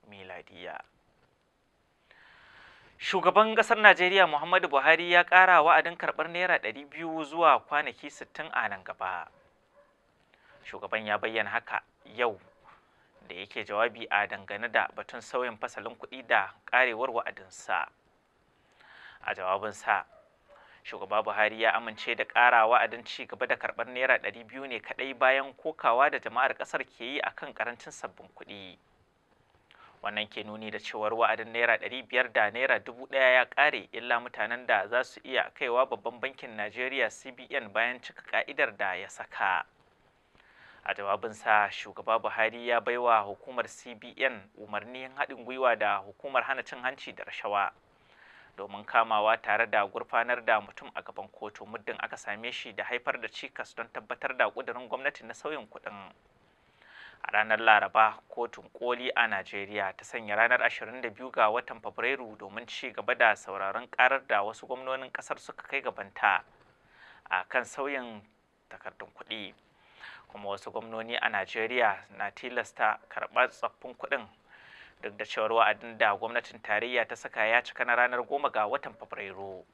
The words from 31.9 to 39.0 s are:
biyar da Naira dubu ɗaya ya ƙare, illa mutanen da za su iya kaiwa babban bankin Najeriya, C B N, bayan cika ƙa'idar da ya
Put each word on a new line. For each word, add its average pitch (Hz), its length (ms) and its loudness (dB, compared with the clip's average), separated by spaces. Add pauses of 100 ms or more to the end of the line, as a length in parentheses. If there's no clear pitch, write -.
biyar 123 240 0
da 107 180 4
Naira 123 280 0
dubu 123 280 -12
ɗaya 131 280 4
ya 127 120 6
ƙare, 139 460 0
illa 120 280 -2
mutanen 120 460 -6
da 104 200 2
za 120 160 0
su - 220 -10
iya 120 300 -2
kaiwa 127 340 2
babban 117 320 -6
bankin 131 360 -8
Najeriya, 117 540 -2
C - 200 -16
B 123 200 -18
N, 117 220 -6
bayan 120 280 0
cika - 220 -16
ƙa'idar 113 540 -2
da 98 180 -2
ya 95 140 -10